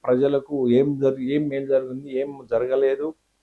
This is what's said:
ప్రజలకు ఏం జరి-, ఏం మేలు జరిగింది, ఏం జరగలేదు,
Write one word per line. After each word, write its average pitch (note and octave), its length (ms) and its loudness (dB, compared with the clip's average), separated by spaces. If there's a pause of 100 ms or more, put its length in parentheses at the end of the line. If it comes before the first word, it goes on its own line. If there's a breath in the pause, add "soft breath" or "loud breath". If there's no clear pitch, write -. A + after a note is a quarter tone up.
ప్రజలకు C#3 640 0
ఏం C#3 300 4
జరి-, C3+ 220 0
ఏం C#3+ 260 -2
మేలు C#3 180 -4
జరిగింది, C3 540 -2
ఏం C#3 300 -8
జరగలేదు, C3+ 640 0 (280)